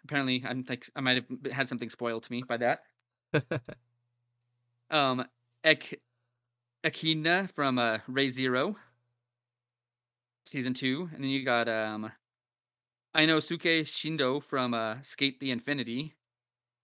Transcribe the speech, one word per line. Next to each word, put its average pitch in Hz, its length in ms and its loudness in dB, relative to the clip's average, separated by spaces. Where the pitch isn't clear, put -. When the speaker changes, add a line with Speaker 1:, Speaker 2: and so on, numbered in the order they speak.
Speaker 1:
Apparently, 131 420 0
I'm 127 220 -4
like, 127 280 -6
I 143 60 -6
might 127 140 4
have 127 260 -6
b-, 139 80 -4
had 131 180 0
something 120 220 -6
spoiled 113 340 -4
to - 80 -12
me 123 120 -4
by 120 140 -4
that. 120 240 0
Speaker 2:
<laughs> - 560 -4
Speaker 1:
Um, 131 360 2
Ek-, - 380 4
Ekina 160 680 0
from, 135 260 0
uh, 113 300 2
Re 135 220 2
Zero, 131 460 0
season 127 300 -4
two. 139 380 -2
And 139 100 -10
then 135 80 -2
you 135 140 -2
got, 120 240 2
um, 110 440 -4
Inosuke 160 680 4
Shindo 147 600 -2
from, 127 300 -2
uh, 113 300 -2
Skate - 380 -2
the 135 100 -2
Infinity, 127 680 -4